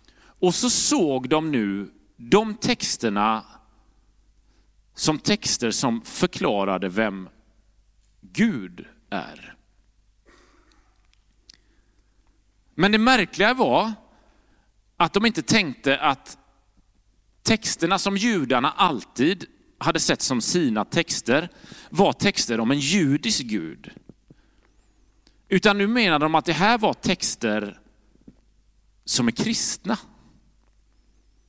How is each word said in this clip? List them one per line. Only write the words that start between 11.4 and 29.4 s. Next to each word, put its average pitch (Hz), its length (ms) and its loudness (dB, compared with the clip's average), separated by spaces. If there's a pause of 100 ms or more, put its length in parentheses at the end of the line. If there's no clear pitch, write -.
Men 196 180 2
det 220 60 4
märkliga 226 560 4
var 202 380 2 (1040)
att 165 160 0
de 208 140 2
inte 170 160 -2
tänkte 139 560 0
att - 400 -2 (1040)
texterna 196 560 0
som 196 180 -2
judarna 151 540 0
alltid 170 760 0 (320)
hade 165 220 0
sett - 220 0
som 123 180 -2
sina 117 440 0
texter 160 640 -2 (420)
var 156 220 2
texter - 480 -2
om 113 100 0
en 143 80 2
judisk 147 640 0
gud. 98 480 -8 (1600)
Utan 202 300 2
nu 202 80 0
menade 196 380 2
de 156 100 2
att 151 100 2
det 165 80 -2
här 208 260 2
var 196 160 0
texter 107 840 -4 (1200)
som 120 240 0
är - 40 0
kristna. - 640 -4 (1500)